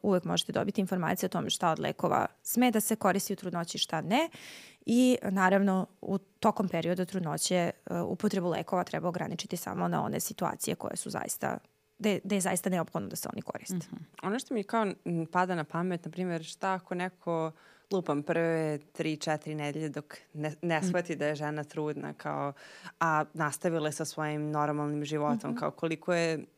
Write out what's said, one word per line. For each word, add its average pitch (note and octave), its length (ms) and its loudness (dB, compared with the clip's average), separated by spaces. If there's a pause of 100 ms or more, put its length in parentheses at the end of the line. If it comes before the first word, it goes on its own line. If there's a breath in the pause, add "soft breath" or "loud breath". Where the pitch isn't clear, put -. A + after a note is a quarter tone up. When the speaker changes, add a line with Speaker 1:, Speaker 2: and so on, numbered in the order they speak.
Speaker 1:
uvek F#3 220 4
možete F3 280 -2
dobiti - 300 0
informacije F#3 460 0
o - 40 -2
tome E3+ 180 -2
šta - 200 2
od D#3 100 0
lekova - 460 2 (180)
sme B3 280 4
da A3 80 4
se G#3+ 160 2
koristi G3 380 2
u - 20 -2
trudnoći, F3 420 -6
šta D#3+ 240 -2
ne. A#3+ 280 2 (520 loud breath)
I, B3 420 6
naravno, F#3+ 640 4 (140)
u - 160 -2
tokom - 520 2
perioda F3 360 0
trudnoće, E3 500 -2
e, E3+ 160 4 (260)
upotrebu F3+ 520 0
lekova F3+ 340 0
treba E3+ 260 -2
ograničiti E3+ 480 -4
samo F#3 300 -2
na E3+ 160 2
one - 160 -2
situacije - 560 -2
koje - 220 -6
su - 120 -6
zaista, - 480 -4 (420)
gde, G3+ 240 0
gde F#3+ 120 0
je F#3+ 60 2
zaista F#3 280 0
neophodno E3 400 -2
da - 60 -10
se - 140 -6
oni - 120 -8
koriste. - 360 -8
Speaker 2:
Mhm. - 180 -6 (280)
Speaker 3:
Ono G3+ 160 0
što C4+ 140 -8
mi G#3 100 0
kao, A3 220 0 (200)
m, E3 220 0
pada F3+ 280 2
na D#3+ 80 -2
pamet, F3 420 -2
na E3 60 -8
primjer, F3 320 -4
šta F#3+ 300 -4
ako F#3 220 -6
neko, F3 560 -4 (400 soft breath)
lupam, D#3 320 0
prve D#3+ 640 2
tri, D#3 300 -2
četiri D#3 380 -2
nedelje D3 340 -4
dok D3 280 -10 (160)
ne, D3+ 280 -4
ne E3 180 4
Speaker 2:
Mm. D3+ 40 0
Speaker 3:
shvati F3 320 0
da C#3+ 100 -2
je D3+ 100 2
žena D3+ 280 -4
trudna, D3 500 -4
kao, C#3+ 400 -4 (460 loud breath)
a D#3+ 340 4
nastavila D#3+ 540 0
je D3+ 40 0
sa D#3 140 -4
svojim D3+ 460 -2
normalnim D3 540 0
životom, D3 460 0
Speaker 1:
Mhm. - 80 -4
Speaker 3:
kao, D3+ 120 0
koliko E3 420 -2
je E3 320 2 (120)